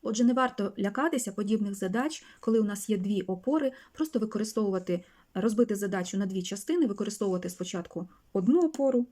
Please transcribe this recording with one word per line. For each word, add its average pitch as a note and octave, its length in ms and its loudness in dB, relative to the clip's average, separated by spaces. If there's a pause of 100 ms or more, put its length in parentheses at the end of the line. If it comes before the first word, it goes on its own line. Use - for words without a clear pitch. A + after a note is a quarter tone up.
Отже, A3+ 220 0
не A#3+ 80 6
варто B3 460 0
лякатися B3 540 0
подібних G3+ 420 0
задач, A3 500 -2 (160)
коли A3+ 200 2
у A3 40 4
нас G#3 240 -4
є G#3 100 0
дві G3 220 0
опори, C4 520 0 (200)
просто D#4 260 -2
використовувати, G3+ 880 -2 (300)
розбити G#3+ 420 2
задачу G3 420 -2
на G3 80 0
дві F#3+ 160 -2
частини, C4+ 440 0
використовувати G3 640 -2
спочатку F3 580 -8 (240)
одну A3 280 4
опору C4+ 520 2